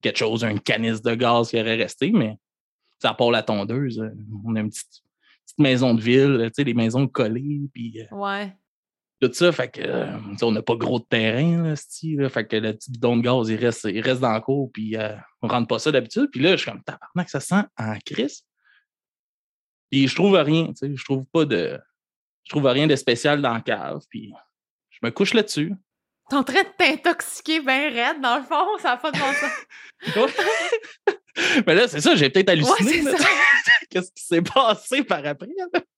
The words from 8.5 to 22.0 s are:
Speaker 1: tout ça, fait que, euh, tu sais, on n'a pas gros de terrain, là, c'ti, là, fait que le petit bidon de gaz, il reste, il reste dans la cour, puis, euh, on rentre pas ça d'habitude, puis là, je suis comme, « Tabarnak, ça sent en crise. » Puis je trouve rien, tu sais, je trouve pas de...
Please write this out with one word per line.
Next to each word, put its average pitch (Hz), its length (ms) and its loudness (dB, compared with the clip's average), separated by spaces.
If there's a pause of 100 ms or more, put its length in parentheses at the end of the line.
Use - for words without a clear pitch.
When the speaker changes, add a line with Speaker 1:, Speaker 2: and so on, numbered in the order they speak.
Speaker 1:
tout 123 120 2
ça, 175 180 4
fait 131 200 -4
que, - 120 -16
euh, - 240 -4 (260)
tu 101 60 -12
sais, - 60 -2
on 117 80 2
n'a 107 100 -2
pas 117 140 0
gros 113 240 -2
de - 40 -20
terrain, 123 600 0
là, 160 120 -2
c'ti, - 400 -10
là, 139 120 0
fait 113 180 -4
que 113 100 -4
le 110 180 -2
petit - 180 -18
bidon 120 240 0
de 117 60 2
gaz, 120 260 2
il 110 80 -2
reste, 117 280 -2
il 104 160 -4
reste 127 200 0
dans 127 120 0
la 110 80 -2
cour, 135 320 -2
puis, 110 240 -8
euh, 107 200 -6 (260)
on 120 60 -4
rentre 120 180 0
pas 123 140 -2
ça 151 100 0
d'habitude, 151 400 0
puis 123 100 -6
là, 170 120 4
je 160 100 0
suis - 80 -8
comme, « 101 140 -16
Tabarnak, - 440 -8
ça 139 120 -4
sent 196 240 0 (120)
en 110 200 -6 (100)
crise. » - 360 -6 (1500)
Puis 135 180 4
je - 80 -2
trouve 196 180 4
rien, 160 340 4
tu - 80 -10
sais, 143 200 -6
je 131 80 -12
trouve 135 220 -2
pas 160 180 2
de... 107 340 -2 (640)